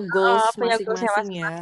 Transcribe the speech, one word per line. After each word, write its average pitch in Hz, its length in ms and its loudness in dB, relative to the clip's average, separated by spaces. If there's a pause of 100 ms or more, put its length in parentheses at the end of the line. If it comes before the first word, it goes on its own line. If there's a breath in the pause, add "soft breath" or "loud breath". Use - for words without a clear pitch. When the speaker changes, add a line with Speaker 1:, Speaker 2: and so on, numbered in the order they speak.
Speaker 1:
goals 190 400 4
Speaker 2:
Ah, 226 80 2
punya 233 240 0
goalsnya 214 160 -2 (160)
Speaker 1:
masing-masing 208 240 0
ya. 170 140 -6 (160)